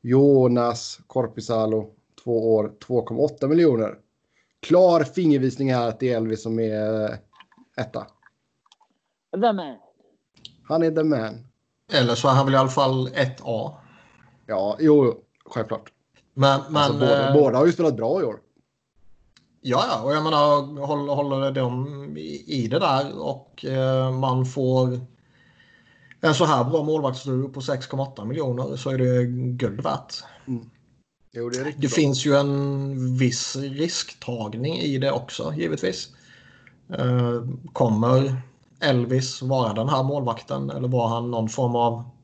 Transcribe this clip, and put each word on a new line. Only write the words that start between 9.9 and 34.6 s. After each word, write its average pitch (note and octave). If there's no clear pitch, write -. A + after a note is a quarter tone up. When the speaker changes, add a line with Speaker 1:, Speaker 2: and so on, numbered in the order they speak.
Speaker 1:
Han E3
är E3
the D#3
man. A#2+
Speaker 3:
Eller B2
så C#3
är C3+
han C3+
väl C3+
i C3+
alla C3
fall C3
ett B2+
A. A#2
Speaker 1:
Ja, G2+
jo, D3
självklart. -
Speaker 3:
Men, C3+
men, D#3
Speaker 1:
Alltså, B2+
båda, C#3
Speaker 3:
eh, C#3
Speaker 1:
båda C3+
har D3
ju F3
spelat D#3+
bra A#2
i E3+
år. A2
Speaker 3:
Ja, C3+
ja, B2+
och C#3
jag D3+
menar, D3
håll-, C#3+
håller C#3
de C3+
i, D3+
i A2
det C3
där C#3+
och, -
eh, C3
man C3
får B2+
en D#3
så E3+
här C#3+
bra D3+
målvaktsduo C3+
på C3+
sex C3
komma C3+
åtta C3
miljoner C3+
så C3+
är C3
det B2
guld A#2+
värt. C#3
Speaker 1:
Mm. A#2
Jo, A#2+
det B2
är C3+
riktigt C#3+
Speaker 3:
Det D3
Speaker 1:
bra. B2+
Speaker 3:
finns C#3
ju C#3+
en C#3
viss B2+
risktagning C3+